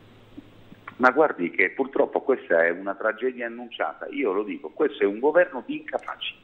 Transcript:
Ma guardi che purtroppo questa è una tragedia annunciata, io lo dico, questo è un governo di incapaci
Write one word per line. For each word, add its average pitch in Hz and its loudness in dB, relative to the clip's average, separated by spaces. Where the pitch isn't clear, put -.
Ma 123 6
guardi 123 2
che 95 2
purtroppo 131 0
questa 85 2
è 85 4
una 95 -6
tragedia 120 -4
annunciata, 113 -8
io 127 -2
lo 101 0
dico, - -8
questo 135 -2
è - 6
un 104 -2
governo 156 2
di 151 -8
incapaci - -8